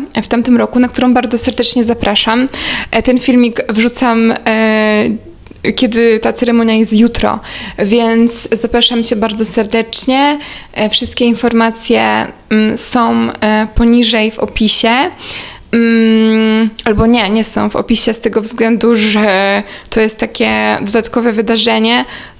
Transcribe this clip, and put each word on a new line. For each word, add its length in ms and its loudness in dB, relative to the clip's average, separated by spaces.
w 40 -10
tamtym 300 2
roku, 220 0
na 80 4
którą 260 2
bardzo 240 0
serdecznie 460 0
zapraszam. 680 0
E, 120 0
ten 160 2
filmik 540 0
wrzucam, 580 0
e, 760 0
kiedy 460 2
ta 140 -2
ceremonia 400 2
jest 200 2
jutro, 460 2
więc 720 2
zapraszam 520 0
cię 120 -2
bardzo 300 -2
serdecznie. 920 -2
E, 160 -2
wszystkie 360 -2
informacje, 1000 0
mm, 280 0
są, 540 0
e, 340 0
poniżej 560 2
w 80 -16
opisie. 520 0
Mm, 1000 4
albo 200 2
nie, 240 2
nie 140 0
są 260 -2
w 60 -8
opisie 380 0
z 60 -8
tego 220 -2
względu, 540 0
że 680 2
to 120 0
jest 160 -2
takie 640 -2
dodatkowe 520 -2
wydarzenie. 720 0